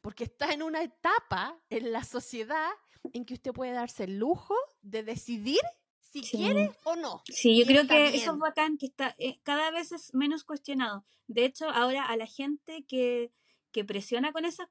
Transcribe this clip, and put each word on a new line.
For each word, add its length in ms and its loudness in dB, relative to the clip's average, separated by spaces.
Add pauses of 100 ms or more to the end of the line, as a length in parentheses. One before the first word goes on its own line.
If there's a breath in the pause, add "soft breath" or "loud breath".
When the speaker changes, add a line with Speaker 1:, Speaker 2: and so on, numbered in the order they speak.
Speaker 1:
porque 220 -10
está 280 -4
en 100 -6
una 200 -4
etapa 760 -2 (100)
en 220 -4
la 120 -2
sociedad 640 -4 (420 soft breath)
en 120 -8
que 100 -12
usted 180 -8
puede 200 -6
darse 320 -4
el 140 -6
lujo 360 0 (280)
de 220 -8
decidir 560 -2 (400)
si 240 -14
Speaker 2:
Sí. 120 -4
Speaker 1:
quiere 240 2 (240)
o 120 0
no. 320 -6
Speaker 2:
Sí, 300 6
yo 60 10
Speaker 1:
Y 80 8
Speaker 2:
creo 100 10
Speaker 1:
está 40 2
Speaker 2:
que 300 8
eso 160 0
es 60 -4
Speaker 1:
bien. 0 -
Speaker 2:
bacán, 400 0
que 80 -8
está, 320 -4
eh, 240 -4
cada 280 0
vez 220 -4
es 220 -8
menos 300 2
cuestionado. 600 -4 (240)
De 160 2
hecho, 260 0
ahora 360 2
a 100 0
la 100 -4
gente 600 -6
que, 460 0 (400)
que 120 -2
presiona 480 -2
con 120 -4
esas 260 -6